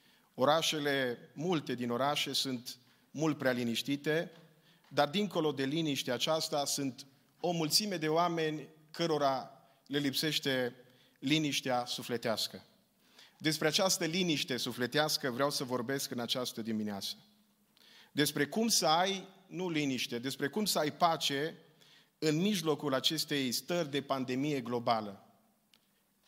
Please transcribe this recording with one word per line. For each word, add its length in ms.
Orașele, 840
multe 420
din 140
orașe 440
sunt 440
mult 260
prea 140
liniștite, 800
dar 200
dincolo 420
de 140
liniștea 480
aceasta 520
sunt 400
o 120
mulțime 460
de 100
oameni 600
cărora 600
le 120
lipsește 800
liniștea 680
sufletească. 800
Despre 300
această 380
liniște 520
sufletească 720
vreau 200
să 120
vorbesc 480
în 80
această 420
dimineață. 540
Despre 360
cum 200
să 180
ai, 420
nu 220
liniște, 500
despre 280
cum 180
să 140
ai 120
pace 680
în 200
mijlocul 560
acestei 580
stări 400
de 100
pandemie 600
globală. 640